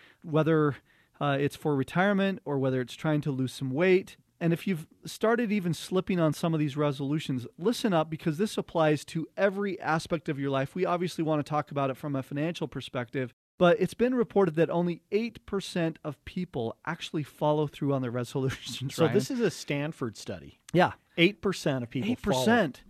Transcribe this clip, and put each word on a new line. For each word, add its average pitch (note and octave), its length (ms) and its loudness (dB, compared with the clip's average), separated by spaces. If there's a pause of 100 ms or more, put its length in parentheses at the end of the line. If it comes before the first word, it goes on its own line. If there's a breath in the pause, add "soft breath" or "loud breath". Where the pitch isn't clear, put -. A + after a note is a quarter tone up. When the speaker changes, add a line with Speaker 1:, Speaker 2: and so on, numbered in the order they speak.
(220 loud breath)
Speaker 1:
whether, D#3 540 2 (440 loud breath)
uh, C#3+ 180 2
it's C#3+ 180 -2
for D3+ 200 0
retirement F#3+ 680 2
or C#3+ 140 -2
whether C3 220 0
it's B2 140 -8
trying D3+ 280 0
to D3+ 80 -2
lose C3 220 -2
some C3+ 180 -6
weight. F3+ 460 2 (240)
And E3 120 2
if - 140 -2
you've E3 220 -2 (160)
started A3 480 0
even F3+ 200 0
slipping F3+ 460 -2
on D#3 140 4
some E3 200 -2
of D#3 60 0
these D3 180 -2
resolutions, C#3+ 720 -2 (120)
listen G#3 340 0
up, D#3+ 180 2
because D#3 280 -2
this G#3+ 200 -2
applies D#3 480 2
to D#3+ 300 -6
every G3 440 0
aspect D#3+ 480 -2
of C#3 120 -4
your C#3 100 -2
life. C3+ 240 0
We F#3 100 0
obviously F3 380 -2
want D3+ 220 0
to - 40 -10
talk D3+ 220 -2
about C#3 200 0
it B2+ 60 -6
from C#3+ 200 -6
a C3 80 -4
financial D#3 420 -4
perspective, B2+ 640 -6 (240)
but F3 220 6
it's F3+ 160 0
been B3+ 220 2
reported F#3+ 400 2
that D#3+ 120 4
only F3 340 -2 (100)
eight A3+ 340 -2
percent E3+ 560 -4
of D3 220 -8
people C#3+ 600 -6
actually D#3+ 380 -6
follow D3+ 460 0
through C#3 260 -2
on C3 80 0
their A#2+ 80 -4
<laughs> B2 120 -4
resolutions, B2+ 760 -6
Speaker 2:
So E3 80 4
Speaker 1:
Ryan. D3+ 100 2
Speaker 2:
this G#3 160 2
is B3+ 80 -4
a G#3 120 2
Stanford C#3+ 640 -6
study. D#2+ 420 -12 (140)
Speaker 1:
Yeah. D#3+ 200 4 (240)
Speaker 2:
Eight F3+ 240 4
percent C#3+ 440 -2
of A2+ 60 -12
people G#3 260 -2
follow. C3+ 240 0
Speaker 1:
Eight C3 60 0
percent. A3 440 2